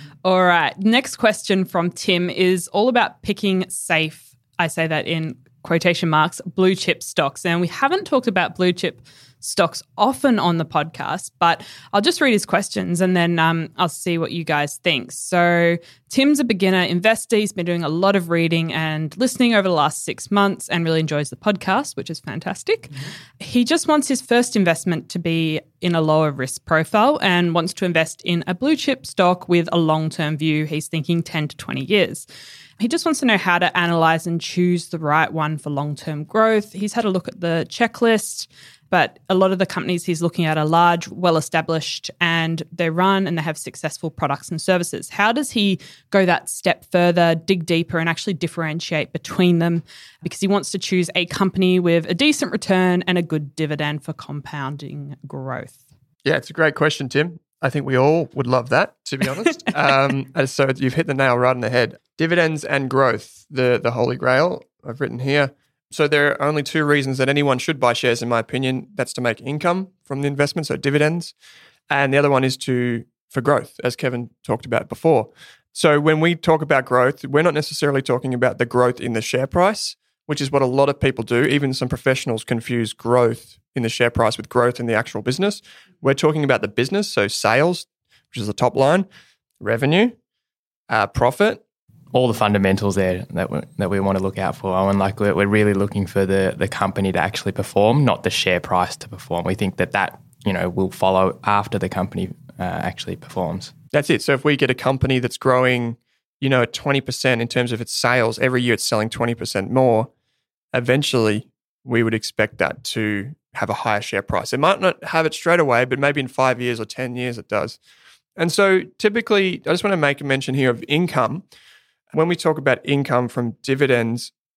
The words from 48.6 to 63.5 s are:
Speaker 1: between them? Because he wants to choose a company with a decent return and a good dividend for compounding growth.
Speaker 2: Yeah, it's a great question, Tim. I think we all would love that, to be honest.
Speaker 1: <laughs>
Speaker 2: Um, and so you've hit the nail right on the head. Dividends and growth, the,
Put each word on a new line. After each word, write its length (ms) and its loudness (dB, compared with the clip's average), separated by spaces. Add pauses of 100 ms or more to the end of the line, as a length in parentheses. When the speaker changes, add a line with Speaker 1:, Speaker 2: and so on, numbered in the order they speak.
Speaker 1:
between 460 2
them? 240 0 (380)
Because 180 -6
he 80 0
wants 240 0
to 80 -4
choose 360 0
a 120 0
company 520 2
with 300 2
a 60 -2
decent 360 2
return 520 2
and 160 0
a 40 0
good 320 -6
dividend 480 -4
for 100 -8
compounding 1040 -10 (100)
growth. 680 -12 (300)
Speaker 2:
Yeah, 140 0
it's 120 -8
a 40 -18
great 220 2
question, 320 0
Tim. 320 -2 (220)
I 80 0
think 160 -4
we 120 0
all 360 4
would 120 -2
love 240 0
that, 360 0
to 120 -6
be 120 0
honest. 380 -2
Speaker 1:
<laughs> 60 0
Speaker 2:
Um, 600 2
and 120 2
so 280 0
you've 180 -2
hit 140 -2
the 80 -2
nail 220 2
right 120 4
on 120 0
the 80 -2
head. 280 0 (200)
Dividends 460 0
and 280 -2
growth, 580 0
the, 320 2